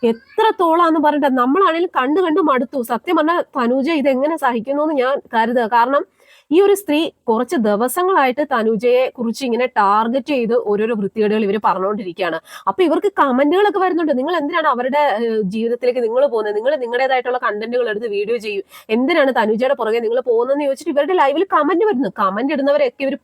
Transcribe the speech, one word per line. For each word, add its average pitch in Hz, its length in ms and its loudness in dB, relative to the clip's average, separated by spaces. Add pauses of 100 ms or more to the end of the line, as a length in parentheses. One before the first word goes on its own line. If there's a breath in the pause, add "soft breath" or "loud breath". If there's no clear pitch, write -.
എത്രത്തോളാന്ന് 330 960 0
പറഞ്ഞിട്ട് 285 380 2
നമ്മളാണേലും 330 580 2
കണ്ടു 294 240 0
കണ്ടു 339 200 2
മടുത്തു. 277 420 0
സത്യം 262 340 -2
പറഞ്ഞാൽ 330 240 2
തനുജ 262 500 -2
ഇതെങ്ങനെ 285 460 0
സഹിക്കുന്നു 269 460 -2
എന്ന് 311 120 0
ഞാൻ 262 260 0 (140)
കരുതുക. 233 320 0
കാരണം 254 400 2 (440 soft breath)
ഈ 320 100 4
ഒരു 403 140 6
സ്ത്രീ 320 360 0 (180)
കുറച്ച് 240 280 0
ദിവസങ്ങളായിട്ട് 262 960 0
തനുജയെ 240 560 2
കുറിച്ച് 240 360 -6
ഇങ്ങനെ 240 220 0
ടാർഗറ്റ് 226 600 0
ചെയ്ത് 240 280 0
ഓരോരോ 214 400 0
വൃത്തികേടുകൾ 214 500 0
ഇവര് 202 200 0
പറഞ്ഞുകൊണ്ടിരിക്കുകയാണ്. 185 760 -2 (280 loud breath)
അപ്പൊ 269 140 0
ഇവർക്ക് 349 360 2
കമന്റുകളൊക്കെ 294 600 2
വരുന്നുണ്ട്, 339 400 0
"നിങ്ങൾ 320 180 -2
എന്തിനാണ് 311 320 -2
അവരുടെ, 254 300 0
ഏഹ്, 233 440 0
ജീവിതത്തിലേക്ക് 233 600 -2
നിങ്ങൾ 240 240 2
പോകുന്നത്? 214 300 -2
നിങ്ങൾ 254 200 0
നിങ്ങളുടേതായിട്ടുള്ള 254 640 -2
കണ്ടന്റുകൾ 233 520 -4
എടുത്ത് 214 180 -6
വീഡിയോ 208 280 -4
ചെയ്യൂ, 208 260 -8 (280 loud breath)
എന്തിനാണ് 269 460 2
തനുജയുടെ 233 380 0
പുറകെ 233 240 -2
നിങ്ങൾ 233 220 -2
പോകുന്നതെന്ന്?" 254 440 0
ചോദിച്ചിട്ട് 269 260 -4
ഇവരുടെ 285 240 0
ലൈവിൽ 311 380 2
കമന്റ് 330 320 2
വരുന്നു. 269 240 0 (100)
കമന്റ് 214 340 -2
ഇടുന്നവരൊക്കെ 277 500 0
ഇവര് 277 220 -2